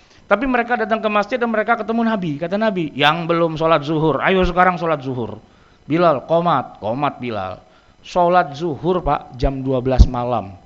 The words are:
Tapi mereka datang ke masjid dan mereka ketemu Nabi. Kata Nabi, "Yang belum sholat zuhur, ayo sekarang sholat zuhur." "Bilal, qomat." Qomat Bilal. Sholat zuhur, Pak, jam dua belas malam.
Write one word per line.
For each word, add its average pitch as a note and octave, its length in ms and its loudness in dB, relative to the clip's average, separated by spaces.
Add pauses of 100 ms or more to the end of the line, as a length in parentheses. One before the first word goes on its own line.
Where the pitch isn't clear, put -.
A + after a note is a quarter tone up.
(300)
Tapi G#3 160 2
mereka A#3+ 320 0
datang G#3+ 240 -2
ke A3 80 0
masjid G#3 300 0
dan A#3 100 0
mereka A3 320 0
ketemu A3+ 220 -2
Nabi. F3+ 340 -2
Kata E3+ 220 -4
Nabi, F#3 340 -2
"Yang D#3 320 2
belum E3 320 2
sholat D#3+ 240 2
zuhur, D3+ 400 0
ayo F#3 240 2
sekarang F3+ 320 2
sholat D#3+ 240 -2
zuhur." A#2+ 400 -6 (460)
"Bilal, D#3 420 2
qomat." E3 480 0
Qomat C3+ 400 -4
Bilal. G2+ 400 -6 (440)
Sholat F3 540 2
zuhur, D#3+ 460 -2
Pak, C#3 340 -4
jam C3+ 240 -2
dua C3 220 -2
belas B2+ 240 4
malam. A#2+ 480 -4 (120)